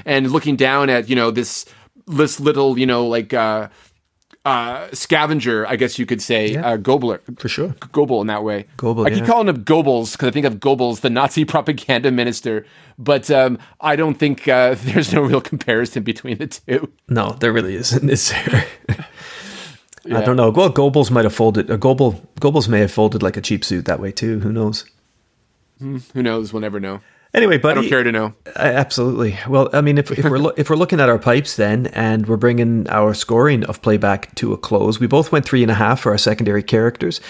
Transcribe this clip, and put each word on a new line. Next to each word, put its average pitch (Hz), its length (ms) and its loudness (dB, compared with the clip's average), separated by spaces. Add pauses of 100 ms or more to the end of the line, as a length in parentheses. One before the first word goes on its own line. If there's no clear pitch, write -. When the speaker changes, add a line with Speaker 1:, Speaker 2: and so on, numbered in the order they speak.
Speaker 1:
and 135 240 0
looking 151 240 0
down 135 340 2
at, 120 180 0
you 127 80 0
know, 117 140 2
this, 113 360 -6 (420)
this 147 320 0
little, 139 400 2
you 131 80 2
know, 120 180 0
like, 117 300 -2
uh, 110 320 -2 (800)
uh, 127 460 -4
scavenger, 131 760 0
I 120 100 -4
guess 123 200 -2
you 123 80 -4
could 113 160 -4
say, 107 300 0
Speaker 2:
Yeah. 143 200 -2
Speaker 1:
uh, 117 60 0
Gobler. 120 440 -2 (160)
Speaker 2:
For - 100 -10
sure. 165 220 -4
Speaker 1:
G-, - 240 -12
Gobel 135 260 2
in 104 80 -4
that 107 160 -4
way. 104 220 -4 (100)
Speaker 2:
Gobel, 117 300 -2
Speaker 1:
I 117 60 2
keep 110 80 0
Speaker 2:
yeah. 117 60 -2
Speaker 1:
calling 233 220 2
him 139 160 -2
Goebbels 135 540 2
'cause 131 100 -2
I 120 40 0
think 143 140 -2
of 120 100 0
Goebbels, 123 440 0
the 135 100 0
Nazi 135 360 0
<laughs> - 80 -10
propaganda 139 580 0
minister, 120 540 -2 (340)
but, 135 320 0
um, 131 260 4 (220)
I 151 160 0
don't 156 200 0
think, 143 340 -2
uh, 127 300 4
<laughs> 101 40 -14
there's 131 300 0
no 151 80 2
real 139 180 2
comparison 120 640 -4
between 110 360 -6
the 151 80 -8
two. 139 420 -6 (180)
Speaker 2:
No, 110 320 -2
there 117 140 2
really 98 220 0
isn't, 123 340 0
is - 220 0
there? - 340 -2 (240)
<laughs> - 160 -4 (1000)
I - 40 -14
Speaker 1:
Yeah. 117 160 0
Speaker 2:
don't 127 100 2
know. 120 140 6
Well, 165 220 4
Goebbels 139 400 2
might 120 120 4
have 107 120 2
folded. 110 360 2
Uh, 113 60 -2
Goebbels, 127 420 2 (220)
Goebbels 143 260 2
may 107 140 2
have 98 100 2
folded 107 320 2
like 92 140 -2
a 98 40 -8
cheap 98 220 -4
suit 90 220 -4
that 82 160 -2
way 98 100 -6
too. 110 280 -4
Who 104 120 -2
knows? 107 320 -4 (960)
Speaker 1:
Hmm, 135 180 -10 (160)
who 131 80 -2
knows? 113 300 -2
We'll 110 100 -6
never 104 180 -6
know. 98 200 -8 (360)
Speaker 2:
Anyway, 202 200 4
Speaker 1:
I - 20 2
don't 151 200 2
Speaker 2:
buddy, 131 120 -2
Speaker 1:
care 131 140 2
to 120 80 0
know. 110 240 -2 (100)
Speaker 2:
uh, - 140 -14
absolutely. 120 760 0 (140)
Well, 135 240 4
I 147 80 4
mean, 147 160 4
if, 143 140 0
if 143 120 -2
we're 143 140 2
lo-, 147 180 0
if 147 140 -2
we're 160 60 4
looking 170 240 0
at 135 100 6
our 117 80 4
pipes 127 380 0
then, 110 320 2
and 110 400 0
we're 110 100 2
bringing 117 520 2
our 107 260 2
scoring 120 480 2
of - 180 -8
Playback 101 540 0
to 110 180 -2
a 101 40 -6
close, 107 420 0
we 120 80 2
both 147 240 2
went 147 120 2
three 127 200 2
and 110 80 2
a - 20 2
half 110 280 2
for 117 100 0
our 104 80 0
secondary 104 420 0
characters. 120 580 0 (100)